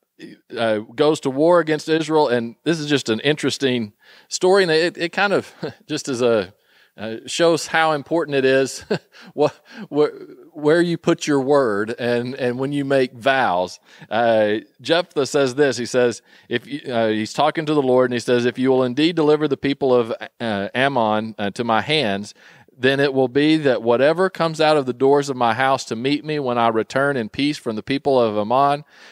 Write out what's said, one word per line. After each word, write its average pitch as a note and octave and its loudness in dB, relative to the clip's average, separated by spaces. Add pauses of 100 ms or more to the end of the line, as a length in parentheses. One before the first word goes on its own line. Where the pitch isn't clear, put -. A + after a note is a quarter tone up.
(560)
uh, A2+ -2
goes D3 -2
to C#3+ -2
war D#3+ 4
against D3+ -2
Israel, D#3 2
and A#2 -2
this D#3+ 0
is D3 -6
just C#3+ 0
an A2 0
interesting C3+ -2 (340)
story, F#3+ 2
and E3+ 0
it, D#3+ 0
it E3+ -6
kind G3 0
of C3+ -2 (180)
<laughs> - -20
just D3+ -6
as B2+ -2
a, A2 2 (440)
uh, A2 -10 (100)
shows E3 0
how D#3+ 2
important D3 -4
it C3+ 2
is C3+ 0 (240)
<laughs> - -20
wha-, C#3+ 2 (400)
wha-, D3 2 (440)
where D3+ 2
you E3+ 0
put - -2
your C#3+ 2
word A#2+ 0
and, A#2+ -2
and B2+ -4
when C3+ -4
you C#3+ -4
make C3+ 2
vows. A2+ 0 (300)
Uh, A2 2 (240)
Jephthah D#3 0
says C3+ 0
this, C3+ 2
he A#2+ -6
says, B2 0 (280)
if A#2+ -4
you, C3+ -10
uh, A2+ 2
he's G#2+ -2
talking D#3 0
to D3+ 0
the D3 2
Lord, B2+ 4
and B2 -6
he A#2+ -2
says, B2 0
"If B2 -2
you C3 0
will C3 4
indeed D3 0
deliver D3+ 2
the C#3 -2
people C#3 0
of, A#2 2 (260)
uh, G2+ -4
Ammon, A2+ 0
uh, G2+ -4
to A#2+ -6
my A2+ 0
hands, G#2 -2 (440)
then C3+ 2
it C#3 2
will C3 2
be D3 2
that C3 0
whatever C#3+ 2
comes E3 -4
out D#3 4
of C#3 0
the B2+ -2
doors C#3 2
of C3 -6
my A#2+ 2
house C3 0
to A#2+ -8
meet C#3 -4
me D3+ -6
when B2 -2
I A#2 2
return C3 -2
in A2 -4
peace C#3+ -4
from A2+ -6
the G#2+ -8
people C3+ 0
of A2 2
Ammon, C#3 0 (280)